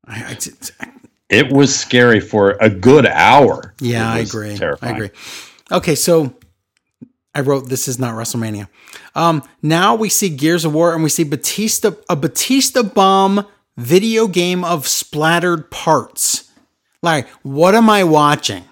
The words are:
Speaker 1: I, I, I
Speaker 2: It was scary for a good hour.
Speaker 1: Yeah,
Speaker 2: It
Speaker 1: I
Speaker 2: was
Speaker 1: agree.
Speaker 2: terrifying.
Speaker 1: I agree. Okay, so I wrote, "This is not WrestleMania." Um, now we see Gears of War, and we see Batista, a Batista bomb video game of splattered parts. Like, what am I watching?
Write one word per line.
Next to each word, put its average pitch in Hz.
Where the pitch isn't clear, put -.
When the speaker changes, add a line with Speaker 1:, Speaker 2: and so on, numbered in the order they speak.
Speaker 1:
I, 113
I, 120
I -
Speaker 2:
It 120
was 139
scary 120
for 98
a 110
good 117
hour. 110
Speaker 1:
Yeah, 117
Speaker 2:
It 117
Speaker 1:
I -
Speaker 2:
was 113
Speaker 1:
agree. 107
Speaker 2:
terrifying. 101
Speaker 1:
I -
agree. 104
Okay, 180
so 160
I 147
wrote, 131
"This 127
is 123
not 120
WrestleMania." 110
Um, 160
now 170
we 214
see 196
Gears 156
of 151
War, 165
and 160
we 151
see 165
Batista, 196
a 175
Batista 254
bomb 196
video 214
game 180
of 165
splattered 165
parts. -
Like, 151
what 156
am 226
I 202
watching? 147